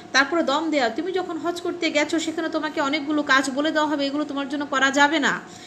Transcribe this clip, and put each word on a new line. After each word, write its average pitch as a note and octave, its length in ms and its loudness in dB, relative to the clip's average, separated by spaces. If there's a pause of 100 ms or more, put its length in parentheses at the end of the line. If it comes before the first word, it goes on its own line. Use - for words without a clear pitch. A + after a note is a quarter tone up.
(120)
তারপরে C#4 320 2
দম D4+ 260 0
দেয়া। C4+ 200 2
তুমি E4 220 -4
যখন F4+ 260 -2
হজ E4+ 240 -4
করতে E4 300 -2
গেছো, D4+ 280 0
সেখানে D#4+ 300 -4
তোমাকে D#4 320 -2
অনেকগুলো D4 420 0
কাজ C#4 260 4
বলে C#4+ 220 0
দেওয়া D4+ 160 2
হবে, C#4+ 180 0
এগুলো D4 200 -2
তোমার C#4 240 -6
জন্য C#4+ 160 -4
করা C4+ 260 2
যাবে C#4+ 280 4
না। F#3 220 0 (260)